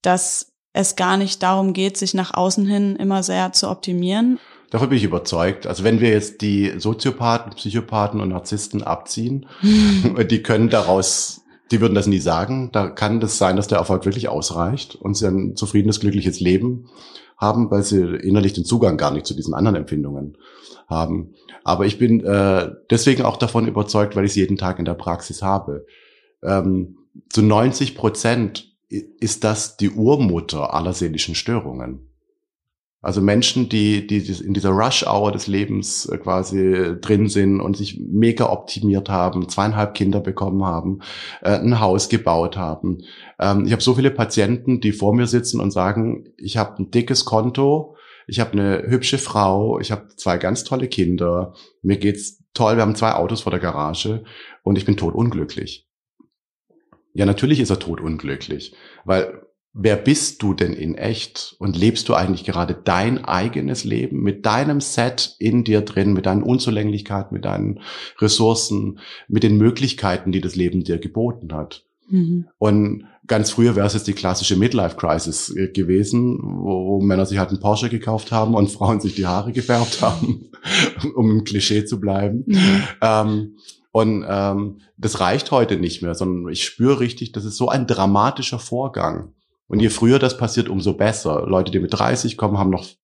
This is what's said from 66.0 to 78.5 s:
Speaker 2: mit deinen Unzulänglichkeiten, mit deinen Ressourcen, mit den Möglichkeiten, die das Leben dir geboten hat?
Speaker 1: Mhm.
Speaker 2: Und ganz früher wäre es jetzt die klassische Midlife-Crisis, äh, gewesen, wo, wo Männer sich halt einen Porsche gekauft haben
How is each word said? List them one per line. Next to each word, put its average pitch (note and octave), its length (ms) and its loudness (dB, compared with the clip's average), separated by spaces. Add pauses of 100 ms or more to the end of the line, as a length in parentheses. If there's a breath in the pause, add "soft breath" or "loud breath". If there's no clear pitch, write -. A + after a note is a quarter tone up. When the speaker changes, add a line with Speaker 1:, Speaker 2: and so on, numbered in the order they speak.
Speaker 2:
mit F#2 140 0
deinen F#2+ 160 2
Unzulänglichkeiten, G#2 920 -2
mit - 100 -8
deinen G2+ 360 -4 (380 loud breath)
Ressourcen, G#2+ 840 0 (280 loud breath)
mit A2 140 2
den G#2+ 160 6
Möglichkeiten, G#2+ 720 2
die F#2 80 2
das F2 160 -6
Leben F2+ 280 0
dir E2+ 140 -2
geboten A2+ 540 -4
hat? - 320 -10 (240)
Speaker 1:
Mhm. F3 380 0 (120)
Speaker 2:
Und G#2 480 2 (200 loud breath)
ganz G#2+ 240 2
früher A#2 260 4
wäre G2+ 100 2
es G#2 80 0
jetzt G#2+ 120 -2
die G2+ 60 -2
klassische F#2+ 440 0
Midlife-Crisis, F2 1000 0
äh, F#2+ 120 -2
gewesen, G#2 720 0
wo, F#2 460 -4
wo G2 140 0
Männer G2 260 2
sich G2 120 -2
halt F#2 100 0
einen G2 120 -4
Porsche G#2 280 0
gekauft A2+ 420 -4
haben A2+ 240 2